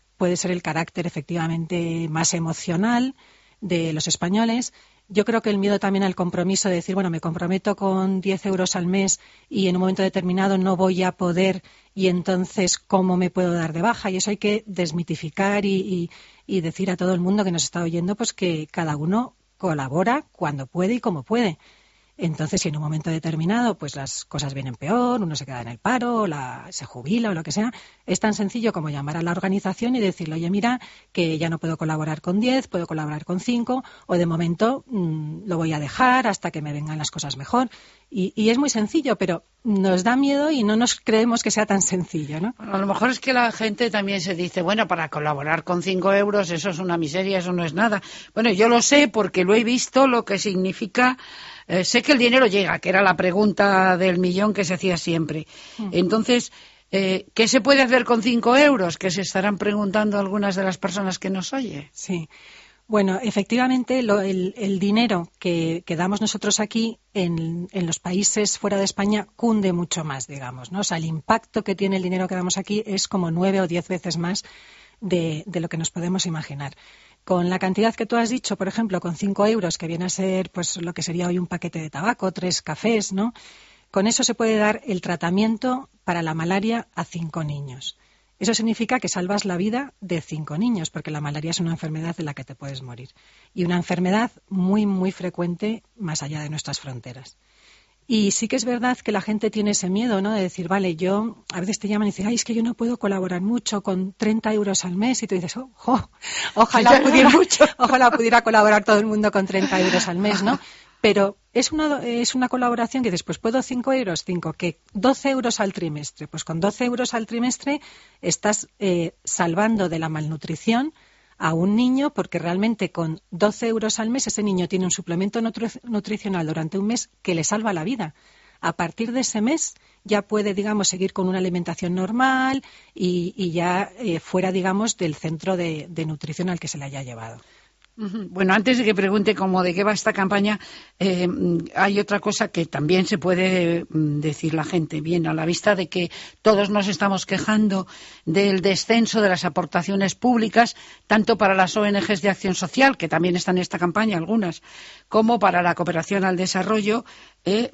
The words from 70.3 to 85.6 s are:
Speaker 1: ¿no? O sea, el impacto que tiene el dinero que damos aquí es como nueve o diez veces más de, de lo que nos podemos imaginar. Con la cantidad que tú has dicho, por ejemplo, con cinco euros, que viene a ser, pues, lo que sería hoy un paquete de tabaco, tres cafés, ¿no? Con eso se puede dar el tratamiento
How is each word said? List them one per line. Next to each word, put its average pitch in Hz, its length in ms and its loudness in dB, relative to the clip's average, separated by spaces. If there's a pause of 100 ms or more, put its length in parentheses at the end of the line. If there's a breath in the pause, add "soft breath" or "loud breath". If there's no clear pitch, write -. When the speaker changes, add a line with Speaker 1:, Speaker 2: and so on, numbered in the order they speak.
Speaker 1:
¿no? 196 80 -4
O 202 40 -2
sea, 170 140 -2
el 160 80 -4
impacto 196 560 -2
que 202 120 -2
tiene 196 220 0
el 185 60 -2
dinero 185 260 -2
que 190 60 -6
damos 180 240 -2
aquí 208 260 -2
es 196 240 -4
como 175 220 -2
nueve 190 320 2
o 180 60 0
diez 170 200 -4
veces 175 300 -4
más 175 260 -4 (560 loud breath)
de, 165 460 -2
de 180 140 -6
lo 165 80 -4
que 165 100 -6
nos 165 120 -4
podemos 180 360 -4
imaginar. 143 480 -8 (500 soft breath)
Con 175 240 2
la 185 120 0
cantidad 202 340 2
que 226 100 -4
tú 233 120 0
has 233 140 2
dicho, 226 260 -4
por 190 100 0
ejemplo, 196 340 -2
con 170 140 -4
cinco 202 320 2
euros, 214 320 2
que 170 80 -8
viene 165 200 -4
a - 20 -2
ser, 185 420 -2
pues, 175 320 -6
lo 170 100 -4
que 170 100 -8
sería 175 260 -2
hoy 180 100 0
un 175 80 -2
paquete 175 340 -6
de 156 80 -6
tabaco, 190 440 -2
tres 180 300 -4
cafés, 208 500 -2
¿no? 214 200 0 (600 loud breath)
Con 196 160 2
eso 254 160 2
se 226 100 0
puede 220 220 2
dar 214 280 2
el 190 160 -2
tratamiento 214 880 0 (140)